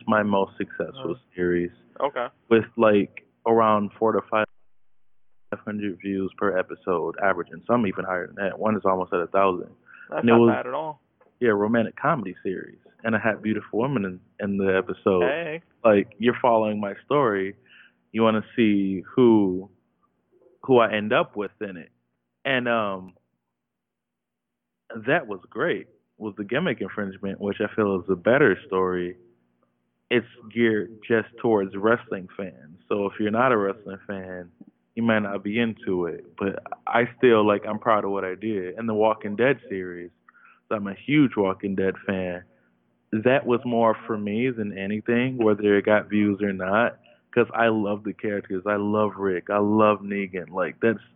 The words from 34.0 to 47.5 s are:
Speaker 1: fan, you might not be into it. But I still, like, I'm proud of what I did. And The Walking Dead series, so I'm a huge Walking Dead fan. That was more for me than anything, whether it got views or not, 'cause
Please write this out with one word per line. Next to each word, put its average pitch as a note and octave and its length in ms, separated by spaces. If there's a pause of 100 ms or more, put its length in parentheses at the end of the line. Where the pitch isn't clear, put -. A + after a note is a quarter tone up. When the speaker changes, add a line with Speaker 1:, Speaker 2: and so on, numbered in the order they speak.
Speaker 1:
fan, F#2 440 (460)
you A#2 80
might A2 160
not G2+ 240
be G#2 160
into F#2+ 460
it. D#2 180 (120)
But - 260 (240)
I A#2+ 180 (120)
still, A2 300
like, G#2 180
I'm G#2+ 140
proud G#2+ 260
of G2 60
what G2 140
I F#2 100
did. F#2 400
And A2+ 140
The A2 40
Walking G#2+ 440
Dead B2+ 320
series, F2+ 420 (580)
so A2 60
I'm G2+ 140
a G2 60 (120)
huge C#3 300
Walking G2 400
Dead F#2+ 180 (100)
fan. F#2 380 (720)
That B2 340
was A#2+ 180
more A2+ 320 (100)
for A2 120
me G#2+ 320
than G#2 260
anything, A#2 600
whether G#2 380
it G2 80
got G#2+ 260
views G#2 320
or G2+ 100
not, F#2+ 460 (340)
'cause A#2 220